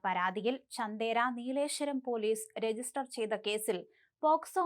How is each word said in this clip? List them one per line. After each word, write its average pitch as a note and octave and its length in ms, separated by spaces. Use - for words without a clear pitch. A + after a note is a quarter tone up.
പരാതിയിൽ F#3+ 520
ചന്തേര A3+ 440
നീലേശ്വരം C#4 680
പോലീസ് A3 400
രജിസ്റ്റർ A#3+ 400
ചെയ്ത A3 200
കേസിൽ G#3 320
പോക്സോ D#4+ 440